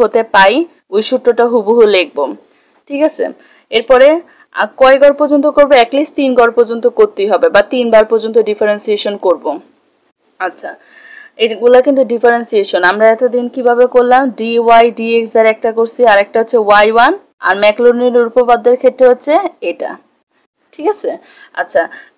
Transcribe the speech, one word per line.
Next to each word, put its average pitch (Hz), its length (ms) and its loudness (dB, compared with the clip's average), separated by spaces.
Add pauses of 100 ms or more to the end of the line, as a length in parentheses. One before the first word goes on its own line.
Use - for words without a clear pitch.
হতে 226 200 0 (140)
পাই, 196 180 4 (400)
ওই 208 160 0
সূত্রটা 240 420 0
হুবহু 226 320 0 (120)
লিখবো, 151 280 -4 (640)
ঠিক 285 220 -8
আছে? - 160 -6 (520)
এরপরে, 254 300 4 (540)
আ, - 20 -4 (180)
কয় 262 220 4
ঘর 285 160 4
পর্যন্ত 294 260 0 (120)
করবো? 285 160 2 (100)
at 226 140 -4
least 294 220 -4
তিন 269 200 -2
ঘর 240 180 4
পর্যন্ত 233 280 -2 (140)
করতেই 208 320 0
হবে, 170 240 0
বা 196 60 4 (120)
তিনবার 226 380 2
পর্যন্ত 226 260 -2 (120)
differentiation 208 640 -4 (120)
করব। 170 200 -2 (1000)
আচ্ছা, 175 240 -14 (720)
এগুলা 233 420 2
কিন্তু 269 140 2 (120)
differentiation। 226 680 -2 (100)
আমরা 208 140 0 (100)
এতদিন 240 300 -2 (100)
কিভাবে 240 300 0 (100)
করলাম? 247 260 2 (180)
ডিওয়াই 233 460 2 (140)
ডিএক্স 226 340 -4
দ্বারা 220 220 2
একটা 226 220 -6
করছি, 226 240 -4 (100)
আর 202 140 4
একটা 226 160 -6
হচ্ছে 226 160 -2 (100)
ওয়াই 208 280 4
ওয়ান, 247 180 2 (340)
আর 185 160 0
ম্যাকলরিনের 240 680 2
উপপাদ্যের 240 500 0
ক্ষেত্রে 254 300 0
হচ্ছে 247 220 -4 (380)
এটা, - 200 -12 (840)
ঠিক 302 200 -12
আছে? - 180 -10 (500)
আচ্ছা, - 200 -4 (360)